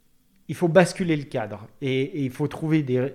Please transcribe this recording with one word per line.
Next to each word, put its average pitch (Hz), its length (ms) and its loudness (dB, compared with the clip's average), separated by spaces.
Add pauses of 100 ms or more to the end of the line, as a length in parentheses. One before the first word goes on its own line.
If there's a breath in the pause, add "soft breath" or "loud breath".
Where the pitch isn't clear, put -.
(480)
il 156 80 -6
faut 180 120 0
basculer 170 480 4
le 147 80 -6
cadre 107 440 -8 (140)
et, 131 200 0
et 143 220 -4
il 127 80 -2
faut 147 160 -4
trouver 156 360 0
des... 123 320 0